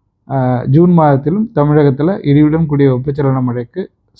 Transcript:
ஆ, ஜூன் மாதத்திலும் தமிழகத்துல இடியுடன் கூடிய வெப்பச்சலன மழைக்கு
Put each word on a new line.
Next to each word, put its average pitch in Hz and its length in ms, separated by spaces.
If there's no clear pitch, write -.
ஆ, 127 340
ஜூன் 170 340
மாதத்திலும் 151 560
தமிழகத்துல 147 640
இடியுடன் 151 460
கூடிய 139 280
வெப்பச்சலன 135 480
மழைக்கு 123 480